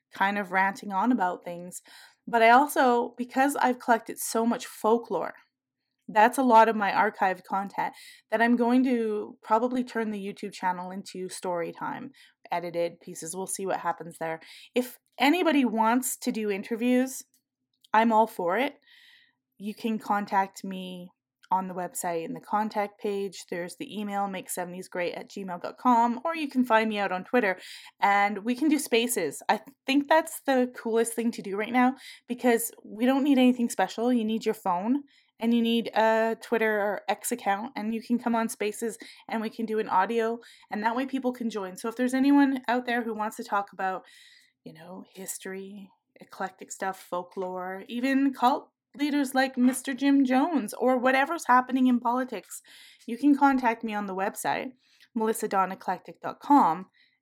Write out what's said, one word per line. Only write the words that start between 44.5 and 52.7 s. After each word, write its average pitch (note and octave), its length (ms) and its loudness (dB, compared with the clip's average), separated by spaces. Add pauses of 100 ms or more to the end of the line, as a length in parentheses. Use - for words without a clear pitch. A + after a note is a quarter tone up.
you D#3+ 100 -18
know, F3 300 -18 (100)
history, F#3+ 760 -14 (320)
eclectic - 500 -12
stuff, F#3+ 280 -6 (100)
folklore, F#3 800 -8
even C4 440 2
cult C#4 360 0 (260)
leaders C#4+ 380 0
like C4 240 2
Mister B3+ 380 2
Jim C#4 280 4
Jones, C4 520 2
or B3+ 220 2
whatever's C4+ 500 0
happening B3+ 400 4
in B3 120 4
politics, A#3+ 600 -4 (460)